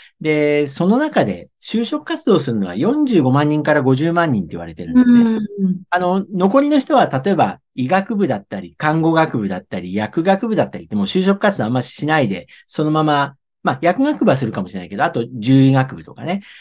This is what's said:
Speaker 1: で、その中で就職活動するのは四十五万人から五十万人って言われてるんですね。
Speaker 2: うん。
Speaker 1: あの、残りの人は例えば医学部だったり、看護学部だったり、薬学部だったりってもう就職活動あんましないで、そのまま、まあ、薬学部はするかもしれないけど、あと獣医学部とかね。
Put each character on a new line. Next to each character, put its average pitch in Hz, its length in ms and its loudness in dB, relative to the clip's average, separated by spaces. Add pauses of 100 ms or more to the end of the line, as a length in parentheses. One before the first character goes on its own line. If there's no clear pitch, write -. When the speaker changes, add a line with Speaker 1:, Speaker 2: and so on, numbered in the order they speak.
(220)
Speaker 1:
で、 147 460 2
そ 170 200 -2
の 220 100 4
中 269 280 0
で 90 240 -8 (140)
就 226 200 -2
職 294 220 -6
活 330 200 -6
動 196 120 4
す 135 140 -2
る 110 80 -2
の 95 80 -2
は 90 80 -10
四 262 320 0
十 190 160 2
五 127 80 2
万 147 180 2
人 151 140 0
か 156 100 0
ら 147 80 2
五 131 140 2
十 165 180 0
万 170 180 0
人 101 120 0
っ - 20 -8
て 80 60 -14
言 85 80 -10
わ 82 80 -12
れ 82 80 -16
て - 100 -12
る - 60 -10
ん 247 40 -4
で 247 80 6
す 247 80 4
ね。 240 100 8
Speaker 2:
う 208 460 -2
ん。 185 220 -2
Speaker 1:
あ 175 100 0
の、 180 320 0
残 202 300 4
り 294 80 0
の 294 80 2
人 269 160 0
は 214 140 4
例 139 240 -2
え 190 40 2
ば 120 240 2 (140)
医 127 140 -4
学 196 280 0
部 196 120 0
だ 120 80 -2
っ 101 80 -10
た 98 180 -10
り、 85 160 -18
看 156 240 0
護 160 120 2
学 160 260 0
部 101 80 -2
だ 92 100 -4
っ 95 60 -12
た - 160 -8
り、 90 160 -8
薬 107 260 -2
学 196 260 0
部 220 80 -2
だ 135 100 0
っ - 40 -8
た - 80 -14
り - 80 -16
っ - 20 -20
て 214 80 -8
も 202 60 0
う 196 40 0
就 185 180 0
職 196 160 2
活 202 180 0
動 107 80 -2
あ - 40 -2
ん 127 40 -2
ま 127 80 0
し - 240 -8
な 156 140 2
い 127 80 2
で、 - 180 -6 (220)
そ - 160 -6
の 151 80 0
ま 156 120 2
ま、 143 320 0 (280)
ま - 100 0
あ、 135 80 -8
薬 185 220 0
学 294 220 0
部 196 40 4
は 135 80 2
す 135 80 -4
る 110 60 -4
か 107 100 -6
も 92 60 -8
し - 80 -14
れ 95 60 -8
な 87 40 -12
い 80 40 -18
け 101 60 -10
ど、 120 80 -2
あ 160 60 0
と 120 120 -4
獣 127 480 2
医 - 20 4
学 131 240 0
部 80 80 -16
と - 100 -20
か - 100 -16
ね。 190 180 -6 (200)